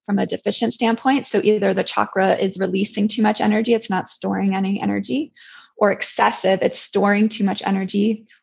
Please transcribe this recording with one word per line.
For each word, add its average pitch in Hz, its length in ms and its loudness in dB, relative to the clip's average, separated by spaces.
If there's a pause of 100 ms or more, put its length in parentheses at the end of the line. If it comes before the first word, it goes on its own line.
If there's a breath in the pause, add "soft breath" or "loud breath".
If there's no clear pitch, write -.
from 202 140 0
a 190 60 0
deficient - 480 -4
standpoint. 240 540 0
So - 160 0
either 196 300 2
the 185 100 0
chakra 196 520 0
is 190 240 -2
releasing 190 480 -2
too 220 140 -2
much 214 200 2
energy, 214 320 2
it's 226 160 -2
not 185 200 -2
storing 190 460 -2
any 190 260 -2
energy, 208 520 -4 (440 loud breath)
or 202 140 4
excessive, 190 680 0
it's - 180 0
storing 202 500 2
too 208 140 -2
much 196 220 -2
energy, 202 640 0 (160 soft breath)